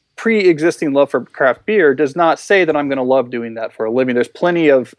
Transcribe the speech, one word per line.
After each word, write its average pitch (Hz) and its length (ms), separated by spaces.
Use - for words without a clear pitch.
pre-existing 170 800
love 139 160
for 131 120
craft - 440
beer 170 300
does 139 200
not 165 220
say 196 260
that 156 120
I'm 143 120
gonna 135 140
love 127 300
doing 117 240
that 113 180
for 113 120
a 110 60
living. 127 220
There's 120 140
plenty 170 420
of, 131 300